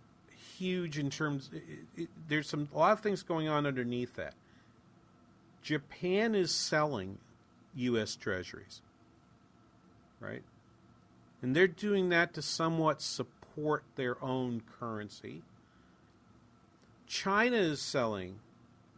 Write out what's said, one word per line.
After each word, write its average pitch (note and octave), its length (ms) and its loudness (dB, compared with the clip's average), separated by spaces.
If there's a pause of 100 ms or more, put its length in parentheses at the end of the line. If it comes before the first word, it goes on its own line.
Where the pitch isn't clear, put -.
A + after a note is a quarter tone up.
(580)
huge F3+ 420 -2
in C#3 100 0
terms, C#3+ 440 -2
it, D#3 100 -10 (400)
it, E3 60 -8 (180)
there's D3+ 200 0
some, D3 260 -4
a D3+ 40 -4
lot E3+ 140 6
of G#3+ 80 2
things G3 240 -2
going D#3+ 240 -2
on D3 180 2
underneath B2 500 -2
that. D#2 180 -6 (1300)
Japan F#3 720 0
is F3 160 2
selling B2 680 0 (580)
U B2 220 2
S G#2+ 180 0
treasuries, - 680 -6 (1400)
right? A1+ 240 -10 (960)
And B2+ 140 0
they're F#3 120 8
doing F#3+ 420 2
that E3+ 240 4
to D#3 80 -6
somewhat D#3+ 600 2
support - 800 -4 (120)
their B2 280 -2
own B2+ 380 -2 (180)
currency. A2 640 -8 (1600)
China A3 500 2
is D#3+ 240 2
selling G#2 580 -2 (580)